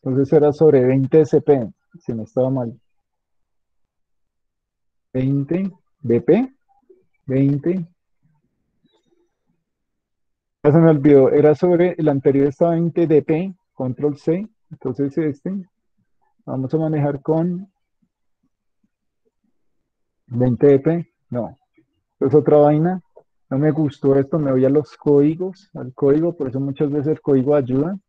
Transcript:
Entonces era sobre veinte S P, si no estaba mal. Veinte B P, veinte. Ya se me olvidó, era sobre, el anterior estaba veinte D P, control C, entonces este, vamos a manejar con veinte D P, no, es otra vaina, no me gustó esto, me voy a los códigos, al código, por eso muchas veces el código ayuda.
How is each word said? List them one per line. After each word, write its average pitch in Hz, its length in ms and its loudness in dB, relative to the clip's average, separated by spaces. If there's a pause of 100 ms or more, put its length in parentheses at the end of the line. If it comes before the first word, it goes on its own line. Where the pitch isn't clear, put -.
Entonces 135 300 -2
era 147 220 4
sobre 143 320 4
veinte 135 340 2
S 151 220 2
P, 131 280 0 (300)
si - 140 -10
no 110 100 -8
estaba 127 260 -4
mal. 127 300 -8 (2250)
Veinte 139 580 -4 (300)
B 117 220 -2
P, 226 320 0 (720)
veinte. 143 600 -2 (2750)
Ya 147 80 4
se 151 60 4
me 165 140 6
olvidó, 143 400 6
era 147 240 4
sobre, 180 420 0
el 156 100 -2
anterior 139 400 0
estaba 170 240 0
veinte 165 360 -2
D 147 160 2
P, 175 300 -4 (200)
control 139 440 -6
C, 185 300 -6 (240)
entonces 139 460 -8
este, 160 360 -6 (920)
vamos 131 280 -8
a 156 40 -2
manejar 147 440 -4
con 175 480 -4 (2500)
veinte 123 400 0
D 139 120 6
P, 160 340 -4 (160)
no, 120 280 -10 (640)
es 135 140 -2
otra 147 240 4
vaina, 151 440 2 (480)
no 135 80 -4
me 151 140 0
gustó 139 440 -2
esto, 139 220 -2
me 143 140 -2
voy 131 140 2
a 131 40 2
los 143 260 -2
códigos, 160 800 -2
al 127 200 -14
código, 156 420 0
por 135 140 -8
eso 131 100 -8
muchas 139 320 -6
veces 147 160 -4
el 156 140 -4
código 139 340 0
ayuda. 143 420 -4 (120)